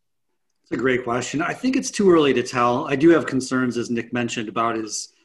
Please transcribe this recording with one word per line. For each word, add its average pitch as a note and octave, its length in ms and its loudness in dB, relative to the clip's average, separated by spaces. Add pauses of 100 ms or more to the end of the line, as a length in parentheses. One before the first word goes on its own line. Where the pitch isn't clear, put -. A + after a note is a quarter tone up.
(640)
It's - 100 -16
a D#3+ 40 -4
great B2 280 0
question. B2 380 -4
I D#3+ 120 -4
think C4 220 -2
it's - 160 -4
too G3 180 4
early D3 240 6
to A#2+ 80 2
tell. B2 460 0
I C#3+ 80 -2
do D#3 140 6
have D#3 140 6
concerns, B2+ 520 -2
as A#2 120 -4
Nick A#2 240 -6
mentioned, A#2 360 -4
about A2+ 260 -2
his A2 380 -8 (120)